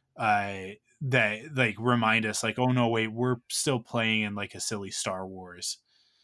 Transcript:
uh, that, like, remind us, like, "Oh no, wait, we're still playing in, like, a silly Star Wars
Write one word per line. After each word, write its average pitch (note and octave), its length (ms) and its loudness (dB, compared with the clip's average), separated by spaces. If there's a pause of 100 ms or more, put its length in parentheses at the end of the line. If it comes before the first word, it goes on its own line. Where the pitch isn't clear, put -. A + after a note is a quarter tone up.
(160)
uh, G2+ 580 0 (260)
that, B2 560 0
like, A2+ 220 2
remind A2+ 480 4
us, G#2 160 -2
like, A2 160 -2
"Oh B2+ 120 4
no, B2 180 4
wait, A2+ 200 2
we're B2 280 0 (120)
still C3 320 0
playing A2 420 0
in, G#2 120 -4
like, G2+ 200 -8
a F#2 60 -10
silly G2+ 300 -6
Star F#2+ 360 -4
Wars F2+ 520 -10 (460)